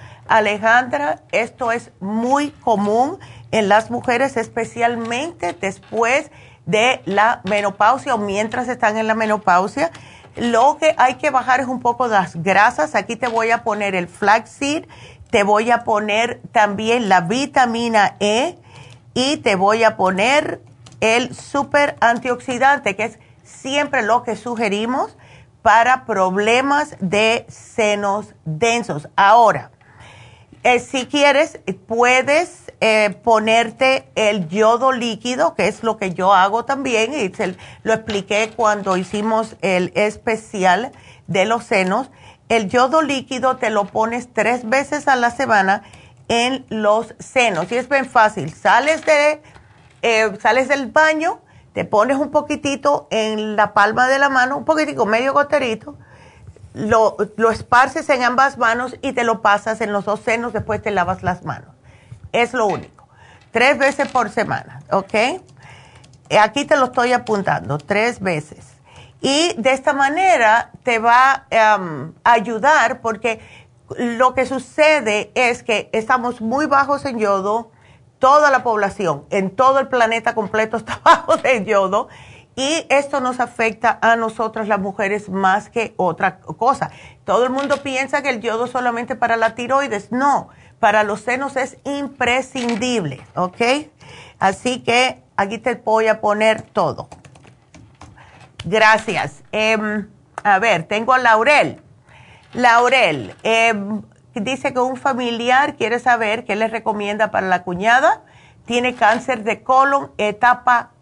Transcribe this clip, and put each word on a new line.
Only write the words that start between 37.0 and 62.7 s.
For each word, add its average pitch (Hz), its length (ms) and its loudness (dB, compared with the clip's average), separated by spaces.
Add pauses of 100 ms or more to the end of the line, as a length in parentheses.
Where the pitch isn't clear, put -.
y 240 200 -4
se, 185 220 -6 (280)
lo 220 100 0
expliqué 220 640 -4
cuando 208 420 0
hicimos 214 640 -4
el 185 340 0
especial 214 960 -2 (360)
de 185 180 0
los 226 180 -2
senos. 202 460 -2 (400)
El 220 200 0
yodo 262 320 2
líquido 262 560 -2
te 247 120 -2
lo 208 160 0
pones 226 480 -4
tres 233 360 -2
veces 277 380 -2
a 277 80 4
la 240 160 0
semana 214 520 0 (440)
en 247 420 0
los 214 500 0
senos, 196 520 -2
y 233 60 -2
es 247 120 -4
bien 269 160 0
fácil. 214 480 0
Sales 262 520 0
de, 302 360 2 (640)
eh, 220 280 2 (100)
sales 240 260 2
del 277 240 -2
baño, 311 480 2 (340)
te 180 120 -4
pones 226 320 2
un 285 140 -4
poquitito 285 800 -2
en 214 440 -2
la 208 180 0
palma 220 360 2
de 269 100 2
la 277 80 4
mano, 262 300 0
un 254 80 -10
poquitico, 302 400 0
medio 233 280 0
goterito, 277 640 -2 (800)
lo, 220 440 2 (180)
lo 226 160 2
esparces 262 580 0
en 254 140 0
ambas 262 340 0
manos 240 440 -2
y 269 120 -4
te 240 100 -2
lo 226 180 -2
pasas 214 400 0
en 214 100 -4
los 202 140 -2
dos 214 160 -4
senos, 233 320 -4
después 214 280 -6
te 208 100 -6
lavas 185 320 -2
las 180 200 -4
manos. - 260 -10 (640)
Es 233 220 0
lo 226 140 0
único. - 400 -8 (440)